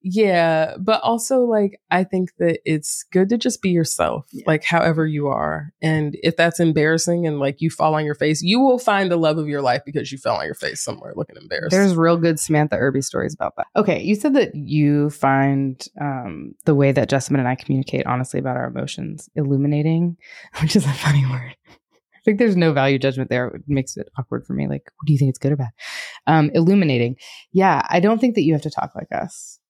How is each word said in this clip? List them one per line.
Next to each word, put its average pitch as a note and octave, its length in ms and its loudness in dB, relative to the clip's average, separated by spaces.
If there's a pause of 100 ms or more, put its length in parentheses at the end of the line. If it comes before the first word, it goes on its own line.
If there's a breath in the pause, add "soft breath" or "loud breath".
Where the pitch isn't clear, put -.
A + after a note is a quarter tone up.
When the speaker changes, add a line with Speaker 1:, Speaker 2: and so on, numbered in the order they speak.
Speaker 1:
Yeah, E3+ 680 2
but G#3+ 240 0
also, A#3 380 0
like, G#3+ 400 0 (100)
I F3+ 140 2
think F#3 340 -2
that E3+ 260 0
it's - 460 -4
good F#3+ 200 2
to A#3+ 80 2
just A#3+ 220 -2
be F#3+ 100 0
yourself, D#3+ 600 0
Speaker 2:
Yeah. - 160 -14
Speaker 1:
like, D#3 160 2
however E3 420 2
you D3 220 -2
are. D3+ 460 -4 (100)
And D3+ 400 0
if E3 140 0
that's E3 240 0
embarrassing E3 640 2
and, D3 140 -2
like, C#3 200 -2
you D#3+ 100 0
fall D#3 260 0
on D#3 80 -2
your D3 100 -4
face, D3+ 260 0
you G3 200 2
will C4 180 4
find G3 320 0
the F3 60 2
love D#3+ 200 2
of D3+ 120 -2
your C#3+ 140 -4
life B2+ 220 0
because C3+ 280 -6
you C3+ 60 -14
fell A#2 180 -2
on C#2+ 80 -4
your - 100 -6
face - 260 -8
somewhere - 360 -10
looking - 200 -10
embarrassed. - 360 -6
Speaker 2:
There's F#3+ 240 4
real E3+ 220 4
good E3 200 2
Samantha D3+ 380 0
Irby C3+ 260 0
stories - 320 -6
about - 220 -6
that. - 180 -6
Okay, F3+ 260 0
you E3+ 140 0
said C4+ 200 -2
that A#3+ 200 2
you D3 560 2
find, C3+ 760 0 (160)
um, B2 520 -8 (140)
the D3+ 100 4
way C#3 160 4
that C3 160 0
Jessamine C#3 320 0
and B2 80 0
I B2+ 80 -2
communicate C3+ 500 -4
honestly B2+ 320 -4
about C3 180 -4
our B2 120 -4
emotions B2+ 680 -10
illuminating, D3+ 840 0 (220 loud breath)
<laughs> - 240 -8
which D#3 140 0
is E3 100 4
a C#3+ 60 0
funny C#3 340 2
word. B2+ 300 -6 (580 soft breath)
I - 100 -20
think G#3 140 2
there's A3 180 4
no E3 160 4
value C#3 280 2
judgment C3 300 -2
there. B2 180 -2
It - 180 -12
makes C3+ 300 -4
it - 120 -12 (100)
awkward B2 280 -8
for - 60 -8
me. C#3 160 -4
Like, C#3 160 -6
what - 220 -12
do D3+ 60 2
you C#3 60 4
think C3+ 120 2
it's - 80 -6
good C#3 140 0
or D3 40 -2
bad? B2+ 140 -4 (580 loud breath)
Um, D3+ 260 4
illuminating. D#3 600 2 (360 loud breath)
Yeah, F3+ 360 2
I F3+ 100 2
don't G#3+ 220 2
think A#3+ 160 2
that F#3+ 60 2
you E3 100 4
have D3 100 0
to D3+ 80 -6
talk - 240 -6
like - 180 -10
us - 460 -10 (120)